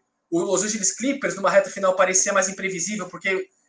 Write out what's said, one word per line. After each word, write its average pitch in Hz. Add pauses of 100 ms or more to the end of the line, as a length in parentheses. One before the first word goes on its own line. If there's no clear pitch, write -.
(300)
o 170
Los 185
Angeles 208
Clippers, 214
numa 196
reta 196
final, 190
parecia 185
mais 196
imprevisível, 190
porque 190 (200)